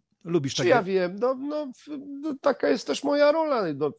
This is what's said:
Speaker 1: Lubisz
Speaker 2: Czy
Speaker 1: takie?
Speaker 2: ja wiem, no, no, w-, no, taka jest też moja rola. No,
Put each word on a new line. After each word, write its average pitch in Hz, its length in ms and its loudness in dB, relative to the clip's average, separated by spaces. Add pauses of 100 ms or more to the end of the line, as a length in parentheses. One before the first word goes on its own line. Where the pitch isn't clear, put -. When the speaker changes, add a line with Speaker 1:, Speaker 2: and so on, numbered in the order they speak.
(240)
Speaker 1:
Lubisz 165 300 0
Speaker 2:
Czy - 40 -6
Speaker 1:
takie? 349 120 2
Speaker 2:
ja 233 140 6
wiem, 185 360 0
no, 254 160 0
no, 294 300 -6
w-, 277 340 -12 (220)
no, 302 200 -6
taka - 280 2
jest 262 180 -2
też - 160 -4
moja 285 280 4
rola. 302 320 0 (120)
No, 139 240 -2